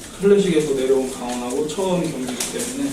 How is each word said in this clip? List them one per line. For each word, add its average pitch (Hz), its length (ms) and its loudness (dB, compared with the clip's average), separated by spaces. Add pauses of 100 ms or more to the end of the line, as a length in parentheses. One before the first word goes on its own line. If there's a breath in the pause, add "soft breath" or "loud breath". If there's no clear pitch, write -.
(200)
클래식에서 180 540 4
내려온 131 400 2
강원하고 123 540 -4
처음 185 340 0
경기이기 127 520 -4
때문에 269 400 -4